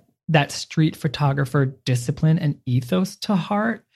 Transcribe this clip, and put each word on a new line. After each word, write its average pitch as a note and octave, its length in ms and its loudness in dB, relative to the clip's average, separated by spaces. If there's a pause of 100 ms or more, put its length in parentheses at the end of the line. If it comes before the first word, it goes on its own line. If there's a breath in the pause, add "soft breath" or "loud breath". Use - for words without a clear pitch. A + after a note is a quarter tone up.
(300)
that D3+ 220 2
street - 440 -2
photographer C#3+ 680 0
discipline C#3 760 0
and C#3+ 260 -2
ethos F#3 520 0
to - 180 -2
heart, G#3 500 -2 (100)